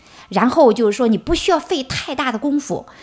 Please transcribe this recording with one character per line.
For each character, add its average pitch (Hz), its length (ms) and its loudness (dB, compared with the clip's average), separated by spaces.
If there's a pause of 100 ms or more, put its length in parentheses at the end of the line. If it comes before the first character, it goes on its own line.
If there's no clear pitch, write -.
(320)
然 214 180 2
后 269 220 6
就 226 180 2
是 202 60 -2
说 240 140 0
你 214 80 2
不 320 180 -2
需 - 160 0
要 330 80 2
费 294 240 -6
太 - 320 -8
大 262 160 -2
的 220 80 -4
功 285 180 -2
夫 - 280 -6 (180)